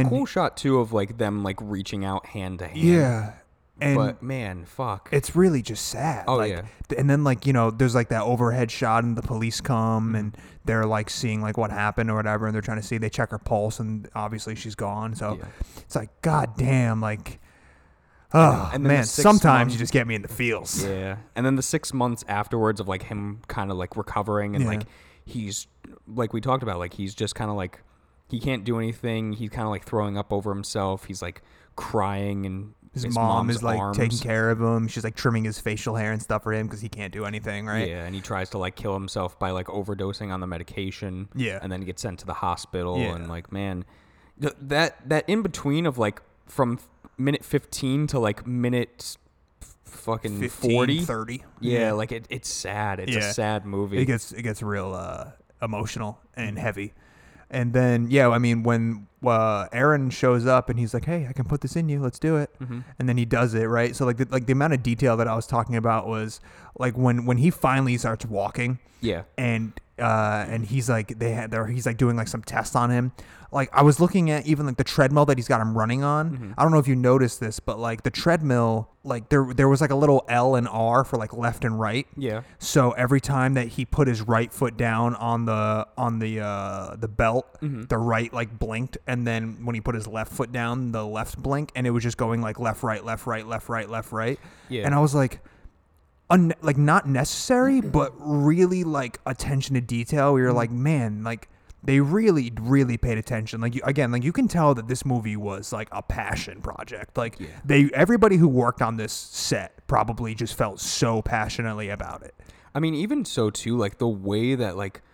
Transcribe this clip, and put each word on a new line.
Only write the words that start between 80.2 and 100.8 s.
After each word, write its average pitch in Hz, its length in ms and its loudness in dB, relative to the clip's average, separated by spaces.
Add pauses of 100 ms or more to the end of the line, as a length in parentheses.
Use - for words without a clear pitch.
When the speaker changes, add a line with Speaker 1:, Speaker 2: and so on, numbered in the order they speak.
Speaker 1:
L 123 240 4
and 120 140 2
R 113 360 4
for, 127 140 -2
like, 107 160 -4
left 120 320 -2
and 110 140 -2
right. 110 260 -2 (100)
Speaker 2:
Yeah. 120 260 -4 (180)
Speaker 1:
So 127 320 4
every 127 280 2
time 131 360 2
that 120 140 -2
he 123 160 -6
put 139 220 2
his 113 140 0
right 117 320 0
foot 113 240 -2
down 117 380 0
on 117 300 -2
the, 107 420 0 (100)
on 117 220 -2
the, 110 220 -4
uh, 98 540 -6
the 110 120 -6
belt, 113 400 0 (160)
Speaker 2:
Mm-hmm. 127 220 -6
Speaker 1:
the 120 120 0
right, 117 340 0
like, 117 280 -6
blinked, 113 480 -4
and 123 180 -2
then 113 400 -4
when 120 80 -4
he 110 80 -4
put 117 140 -2
his 110 120 -6
left 107 240 -8
foot 120 200 -4
down, 120 400 -4
the 113 140 -4
left 107 360 -8
blinked, 143 340 -4
and 127 120 0
it - 20 2
was 120 140 2
just 117 140 -2
going, 117 240 0
like, 107 180 -6
left, 117 240 -4
right, 110 200 -2
left, 113 220 -6
right, 110 220 -4
left, 113 200 -8
right, 113 220 -6
left, 110 220 -8
right. 117 280 -2 (300)
Speaker 2:
Yeah. 113 160 -4
Speaker 1:
And 143 80 2
I 143 60 4
was 147 160 4
like, 135 260 0 (880)
un-, 175 320 6
like, 147 160 2
not 147 300 4
necessary, 247 760 2
Speaker 2:
<clears throat> - 160 0
Speaker 1:
but 135 220 2
really, 165 640 4
like, 139 420 -4
attention 135 500 -2
to 123 60 2
detail. 135 560 2
You're 127 120 4
Speaker 2:
Mm-hmm. 123 80 4
Speaker 1:
like, 117 140 0
"Man, 123 520 0